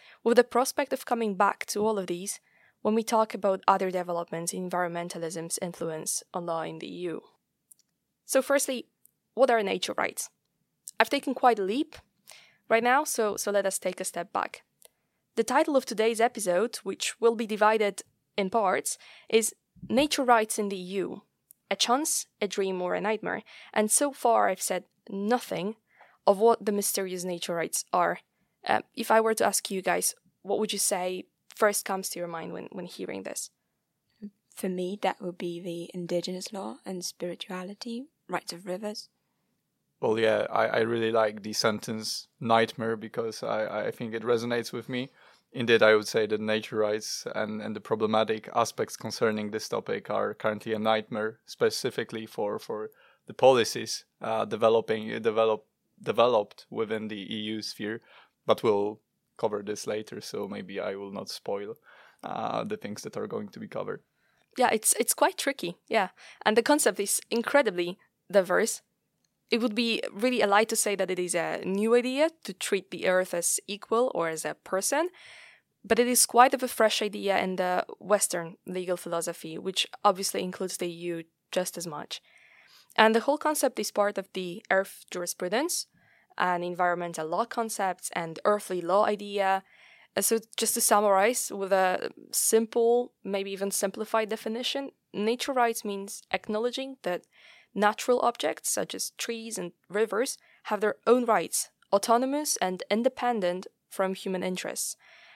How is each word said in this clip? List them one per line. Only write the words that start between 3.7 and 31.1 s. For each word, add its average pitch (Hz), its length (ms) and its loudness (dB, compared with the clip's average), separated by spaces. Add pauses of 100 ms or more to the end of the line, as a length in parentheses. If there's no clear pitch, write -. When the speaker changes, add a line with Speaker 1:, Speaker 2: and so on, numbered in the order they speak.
Speaker 1:
developments 170 640 -4
in 180 160 -6
environmentalism's 170 920 -6
influence 170 640 -6 (100)
on 175 140 -6
law 165 160 -4
in 160 160 -8
the - 80 -12
E 175 140 -12
U. 170 200 -8 (1040)
So - 160 2
firstly, 277 460 -2 (480)
what 247 160 4
are 226 120 4
nature 190 320 -2
rights? - 360 -2 (680)
I've - 120 4
taken 277 240 0
quite 240 240 4
a 196 40 -2
leap 226 340 -2 (720)
right 226 120 4
now, 262 220 4
so, 214 320 -2
so - 140 -4
let 202 160 2
us 190 120 -2
take 185 220 -6
a 185 40 -4
step - 280 -8
back. - 300 -4 (760)
The 226 80 2
title 285 320 2
of 254 80 4
today's 220 340 0
episode, 220 580 2
which - 440 -6
will 226 140 6
be 220 120 -4
divided 208 540 2 (380)
in 190 100 0
parts, - 480 0 (320)
is 220 260 2 (320)
Nature 254 380 2
Rights 226 340 4
in 202 120 -2
the 190 100 -6
E 180 200 -8
U, 180 240 -6 (460)
a 196 60 0
chance, - 500 0 (140)
a 208 80 0
dream, 190 320 -2
or 180 140 -2
a 180 60 -2
nightmare. 208 420 -2 (320)
And 214 160 2
so 285 200 2
far, 220 380 4
I've 190 140 -2
said 185 220 -4 (260)
nothing 202 640 -2 (500)
of 196 120 6
what 220 260 6
the 208 80 0
mysterious 190 520 -2
nature 175 300 -6
rights - 380 -4
are. 175 280 2 (460)
Uh, - 140 2 (140)
if - 160 -6
I 226 120 8
were 220 120 2
to 214 120 2
ask - 240 -2
you 190 100 -4
guys, 180 340 -2 (280)
what 196 160 -2
would 214 120 -2
you 202 80 -4
say 185 460 -2 (240)